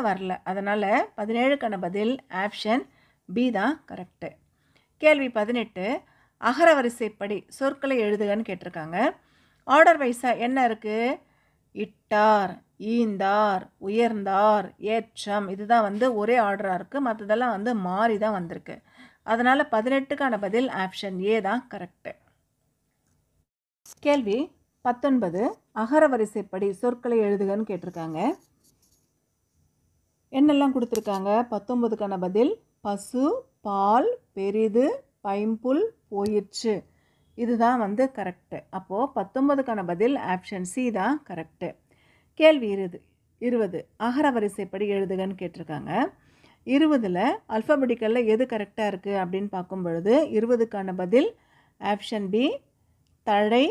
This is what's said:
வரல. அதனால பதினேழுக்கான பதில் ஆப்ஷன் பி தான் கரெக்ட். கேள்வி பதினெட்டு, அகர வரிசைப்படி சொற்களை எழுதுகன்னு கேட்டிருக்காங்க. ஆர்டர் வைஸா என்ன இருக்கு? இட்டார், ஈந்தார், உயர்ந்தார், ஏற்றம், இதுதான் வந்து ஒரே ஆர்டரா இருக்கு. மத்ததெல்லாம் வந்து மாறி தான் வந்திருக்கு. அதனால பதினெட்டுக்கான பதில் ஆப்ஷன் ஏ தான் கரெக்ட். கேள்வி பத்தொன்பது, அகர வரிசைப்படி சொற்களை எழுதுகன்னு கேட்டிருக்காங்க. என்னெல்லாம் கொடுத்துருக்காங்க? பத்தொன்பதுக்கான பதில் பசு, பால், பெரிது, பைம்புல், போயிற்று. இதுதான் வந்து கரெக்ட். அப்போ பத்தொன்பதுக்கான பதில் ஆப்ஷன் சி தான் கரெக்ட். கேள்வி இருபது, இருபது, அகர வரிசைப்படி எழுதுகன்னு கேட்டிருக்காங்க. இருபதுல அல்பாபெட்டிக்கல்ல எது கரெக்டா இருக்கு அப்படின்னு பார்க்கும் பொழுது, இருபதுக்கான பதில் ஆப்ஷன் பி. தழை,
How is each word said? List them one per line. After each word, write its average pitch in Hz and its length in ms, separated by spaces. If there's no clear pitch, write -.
வரல. 190 300
அதனால 202 380
பதினேழுக்கான 233 640
பதில் 202 340
ஆப்ஷன் 214 380
பி 226 220
தான் 220 240
கரெக்ட். 180 420
கேள்வி 294 280
பதினெட்டு, 214 560
அகர 277 340
வரிசைப்படி 220 640
சொற்களை 269 500
எழுதுகன்னு 208 500
கேட்டிருக்காங்க. 175 480
ஆர்டர் 320 360
வைஸா 247 360
என்ன 254 260
இருக்கு? 220 340
இட்டார், 208 800
ஈந்தார், 208 760
உயர்ந்தார், 208 920
ஏற்றம், 208 560
இதுதான் 208 400
வந்து 208 260
ஒரே 214 240
ஆர்டரா 202 360
இருக்கு. 190 320
மத்ததெல்லாம் 220 500
வந்து 214 180
மாறி 202 440
தான் 214 200
வந்திருக்கு. 170 380
அதனால 262 480
பதினெட்டுக்கான 269 680
பதில் 220 280
ஆப்ஷன் 185 360
ஏ 208 200
தான் 220 300
கரெக்ட். - 420
கேள்வி 254 380
பத்தொன்பது, 240 580
அகர 240 360
வரிசைப்படி 208 640
சொற்களை 240 460
எழுதுகன்னு 202 520
கேட்டிருக்காங்க. 170 480
என்னெல்லாம் 277 420
கொடுத்துருக்காங்க? 214 560
பத்தொன்பதுக்கான 220 680
பதில் 202 340
பசு, 208 440
பால், 208 500
பெரிது, 208 540
பைம்புல், 220 600
போயிற்று. 208 640
இதுதான் 233 400
வந்து 208 260
கரெக்ட். 180 420
அப்போ 190 280
பத்தொன்பதுக்கான 262 720
பதில் 208 300
ஆப்ஷன் 185 400
சி 254 180
தான் 220 360
கரெக்ட். 175 420
கேள்வி 302 280
இருபது, 196 300
இருபது, 220 380
அகர 247 340
வரிசைப்படி 208 580
எழுதுகன்னு 190 520
கேட்டிருக்காங்க. 160 520
இருபதுல 254 520
அல்பாபெட்டிக்கல்ல 240 800
எது 220 180
கரெக்டா 214 420
இருக்கு 196 300
அப்படின்னு 190 400
பார்க்கும் 185 280
பொழுது, 170 300
இருபதுக்கான 226 640
பதில் 190 340
ஆப்ஷன் 208 480
பி. 214 160
தழை, 214 440